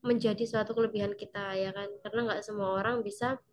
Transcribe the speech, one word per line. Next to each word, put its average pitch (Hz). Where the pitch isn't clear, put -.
menjadi 233
suatu 220
kelebihan 220
kita 202
ya 190
kan, 202
karena 214
nggak 208
semua 208
orang 220
bisa 240